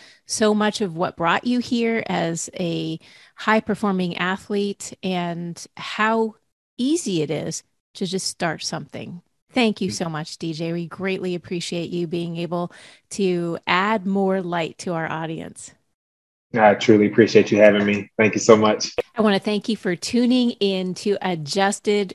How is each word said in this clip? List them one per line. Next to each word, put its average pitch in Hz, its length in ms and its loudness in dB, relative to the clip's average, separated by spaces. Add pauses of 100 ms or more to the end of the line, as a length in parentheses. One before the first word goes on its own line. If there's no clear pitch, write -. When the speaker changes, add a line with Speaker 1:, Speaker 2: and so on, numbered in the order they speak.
(280)
Speaker 1:
so 214 260 2
much 208 260 0
of 180 160 -2
what 170 220 -4
brought 165 300 2
you 247 100 2
here 233 480 -2
as 170 480 -4
a 165 460 -4 (360)
high-performing 202 840 0
athlete 202 840 -4
and 175 640 -6 (100)
how 220 600 -2 (420)
easy 240 460 0
it 143 80 -4
is 156 320 -6 (320)
to 196 100 -6
just 180 220 -4
start 170 360 -4
something. 151 600 -12 (280)
Thank 226 300 0
you 185 80 -2
Speaker 2:
Mm. 107 40 -6
Speaker 1:
so 175 160 -6
much, 156 280 -8
D 165 160 -6
J. 165 180 -4
We 170 140 -6
greatly 185 480 -6
appreciate 170 560 -6
you 175 160 -4
being 170 320 -6
able 175 340 -4 (400)
to 175 540 0
add 190 400 2
more 190 380 0
light 170 360 -4
to 185 140 -6
our 165 180 -4
audience. 160 600 -10 (840)
Speaker 2:
I 107 200 8
truly 104 320 6
appreciate 104 440 6
you 107 60 4
having 101 280 8
me. 101 320 -2
Thank 107 180 4
you - 40 -2
so 113 160 8
much. 107 360 2 (240)
Speaker 1:
I 226 60 0
wanna 202 180 4
thank 208 280 -2
you 220 80 -2
for 180 200 -4
tuning 240 640 2
in 185 360 0
to 202 260 -2
Adjusted 196 920 -2